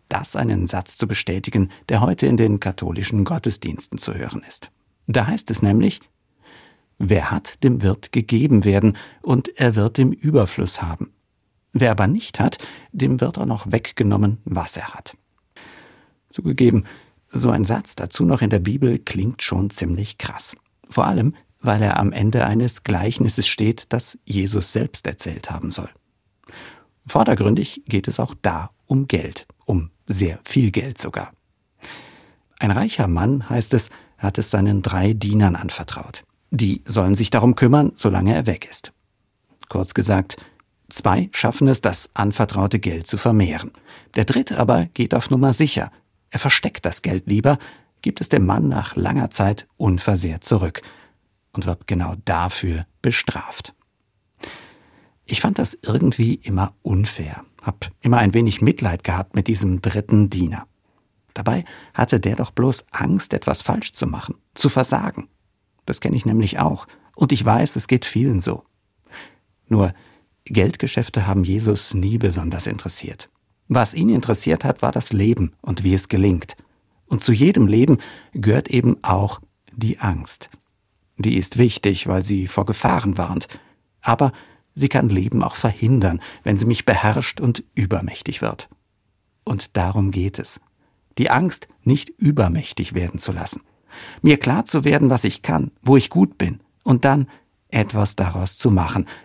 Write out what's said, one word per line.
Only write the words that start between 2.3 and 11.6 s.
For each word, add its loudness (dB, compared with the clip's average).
den 4
katholischen -2
Gottesdiensten -4
zu -8
hören -8
ist. -16
Da 2
heißt -4
es -4
nämlich: 2
„Wer 0
hat, -6
dem 2
wird 0
gegeben 2
werden, 4
und -2
er 2
wird 2
im 4
Überfluss 0
haben. -8